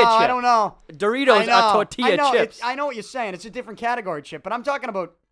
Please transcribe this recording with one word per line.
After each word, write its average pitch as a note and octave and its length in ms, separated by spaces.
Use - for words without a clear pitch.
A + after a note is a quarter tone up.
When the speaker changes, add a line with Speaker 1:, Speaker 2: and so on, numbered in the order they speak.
Speaker 1:
no, - 60
I A3+ 120
Speaker 2:
chip. A#3 60
Speaker 1:
don't B3 160
know. A3+ 320
Speaker 2:
Doritos A3+ 500
Speaker 1:
I A3+ 40
know. A#3 80
Speaker 2:
are A3+ 200
tortilla B3 380
Speaker 1:
I C4+ 40
know. C#4+ 160
Speaker 2:
chips. A3+ 260
Speaker 1:
It's, - 60
I B3 120
know C#4+ 100
what C4+ 100
you're G#3+ 80
saying. A3+ 300
It's F3+ 120
a A3+ 40
different A3 300
category G#3 420
chip, D3+ 220
but F#3+ 100
I'm A#3+ 80
talking B3+ 280
about, F#3+ 260